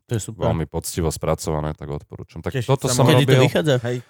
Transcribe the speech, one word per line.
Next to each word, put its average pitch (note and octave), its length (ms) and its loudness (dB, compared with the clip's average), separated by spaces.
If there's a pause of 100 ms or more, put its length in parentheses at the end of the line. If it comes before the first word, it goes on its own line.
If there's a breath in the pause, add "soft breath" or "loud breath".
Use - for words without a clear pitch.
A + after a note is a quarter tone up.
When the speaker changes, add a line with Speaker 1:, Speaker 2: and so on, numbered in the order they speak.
Speaker 1:
To - 80 -8
je A2 80 -4
super. A2+ 240 -8
Speaker 2:
Veľmi D#2+ 220 -2
poctivo E2 400 -4
spracované, D#2 680 -4
tak D2 160 -12
odporúčam. - 500 -12
Tak E2 140 -8
Speaker 3:
Teším B2+ 140 -4
Speaker 2:
toto C#3 180 0
Speaker 3:
sa B2 80 -2
Speaker 2:
som C#3+ 100 2
Speaker 3:
moc. C3+ 120 6
Speaker 1:
Kedy C3+ 80 6
to B2+ 60 2
Speaker 2:
robil C3 120 6
Speaker 1:
vychádza? D3 400 2
Speaker 3:
Hej. B2 160 -6 (120 soft breath)